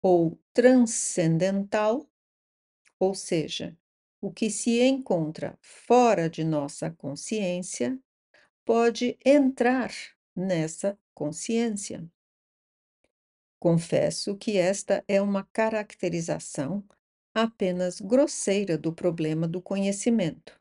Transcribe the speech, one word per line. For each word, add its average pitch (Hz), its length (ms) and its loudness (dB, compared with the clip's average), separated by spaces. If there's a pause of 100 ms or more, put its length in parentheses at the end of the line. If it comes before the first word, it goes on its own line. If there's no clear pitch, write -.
ou 170 380 2 (140)
transcendental, 214 1500 2 (880)
ou 190 160 0
seja, - 640 -4 (420)
o 196 140 -8
que 220 160 -4
se 233 320 0
encontra 240 800 0
fora 220 720 2
de 170 120 -6
nossa 156 480 -2
consciência, 180 1080 -6 (640)
pode 233 580 2
entrar 262 680 4 (420)
nessa 185 640 -2 (140)
consciência. 202 1000 -4 (1500)
Confesso 165 800 0
que 208 180 -4
esta 190 500 0
é 196 140 2
uma 196 320 -2
caracterização 175 1300 -4 (520)
apenas 180 680 -2
grosseira 202 800 0
do 160 120 -2
problema 165 560 -2
do 170 140 -4
conhecimento. 196 1000 -2